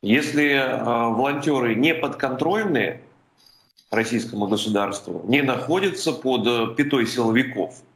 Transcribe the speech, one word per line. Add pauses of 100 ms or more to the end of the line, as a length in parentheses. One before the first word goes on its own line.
Если,
а,
волонтеры
не
подконтрольны (880)
российскому
государству,
не
находятся
под,
э,
пятой
силовиков (220)